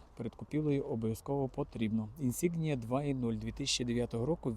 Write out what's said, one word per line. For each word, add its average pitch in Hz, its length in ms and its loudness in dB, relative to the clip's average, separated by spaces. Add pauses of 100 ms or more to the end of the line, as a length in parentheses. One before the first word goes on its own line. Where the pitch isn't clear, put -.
(160)
перед 117 180 -6
купівлею 143 500 0
обов'язково 131 640 0
потрібно. 110 600 0 (140)
Insignia 156 540 2
два 123 260 0
і 143 120 2
нуль 120 200 0
дві 110 180 -4
тисячі 131 320 0
дев'ятого 120 420 0
року, 151 300 0